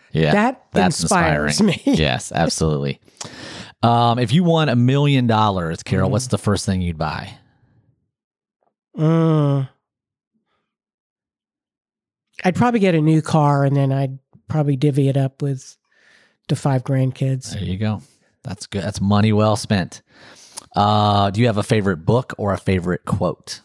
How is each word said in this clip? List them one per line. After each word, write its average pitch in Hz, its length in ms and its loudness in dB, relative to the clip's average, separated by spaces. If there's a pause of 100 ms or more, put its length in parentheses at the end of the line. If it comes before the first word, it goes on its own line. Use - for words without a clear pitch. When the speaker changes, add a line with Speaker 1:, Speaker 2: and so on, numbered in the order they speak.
(120)
Speaker 1:
Yeah, 151 200 2
Speaker 2:
That 214 400 0
Speaker 1:
that's 185 300 0
Speaker 2:
inspires 160 580 0
Speaker 1:
inspiring. 196 240 0
Speaker 2:
me. 277 100 2
<laughs> - 40 2
Speaker 1:
Yes, 65 340 -2
absolutely. 76 680 -2 (840)
Um, 117 360 2
if 120 140 0
you 180 120 4
won 160 260 2
a 120 60 0
million 131 500 2
dollars, 101 560 0
Carol, 95 260 0
Speaker 2:
Mm. 95 40 0
Speaker 1:
what's - 160 -2
the 101 100 -2
first 101 260 -2
thing 92 160 -2
you'd 85 160 -4
buy? 78 380 -8 (1600)
Speaker 2:
Mm. 156 720 2 (2750)
I'd 185 100 0
probably 233 260 2
get 185 140 2
a 160 60 2
new 156 220 4
car, 143 420 2
and 139 120 0
then 139 160 0
I'd 135 260 -4 (300)
probably 147 280 0
divvy 139 320 2
it 135 80 0
up 135 260 -2
with 139 340 -6 (720)
the 151 80 0
five 131 280 0
grandkids. 131 680 -2
Speaker 1:
There 95 120 -6
you 92 120 -4
go. 107 260 -4 (400)
That's - 240 -12
good. 98 160 -6
That's - 180 -8
money 104 320 2
well 107 240 2
spent. - 460 -4 (720)
Uh, 104 560 2
do 101 100 -2
you 120 60 4
have 104 120 0
a 101 40 0
favorite 95 420 -2
book 123 340 0
or 101 140 -2
a 90 60 -2
favorite 90 460 -2
quote? - 600 -6